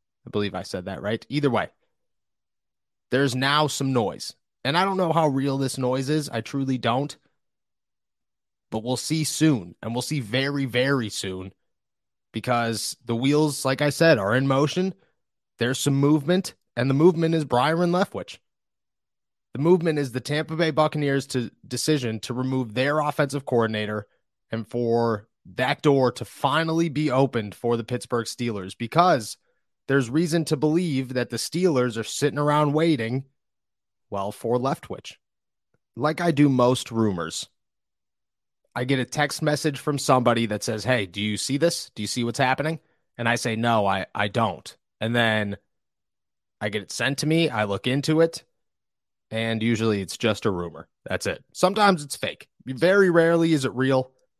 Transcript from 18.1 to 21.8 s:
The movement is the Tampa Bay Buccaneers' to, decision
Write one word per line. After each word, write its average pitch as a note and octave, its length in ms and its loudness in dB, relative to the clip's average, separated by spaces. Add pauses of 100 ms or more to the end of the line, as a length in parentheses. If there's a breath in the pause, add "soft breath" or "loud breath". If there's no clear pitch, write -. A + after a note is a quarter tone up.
The B2 60 -6
movement D#3+ 400 4
is C3+ 100 -2
the B2 100 -4
Tampa D3+ 360 -4
Bay D#3+ 160 0
Buccaneers' D3 560 0
to, B2 240 -4 (140)
decision B2 540 -2